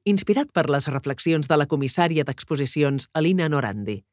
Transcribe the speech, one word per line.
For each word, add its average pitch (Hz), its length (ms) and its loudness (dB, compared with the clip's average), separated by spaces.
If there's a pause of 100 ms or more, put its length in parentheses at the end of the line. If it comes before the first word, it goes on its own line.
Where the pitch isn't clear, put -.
inspirat 208 440 2
per 165 180 2
les 139 180 0
reflexions 139 600 -2
de 156 120 4
la 143 80 0
comissària 151 560 0
d'exposicions, 139 880 -2
Alina 165 360 2
Norandi. 104 520 -2 (120)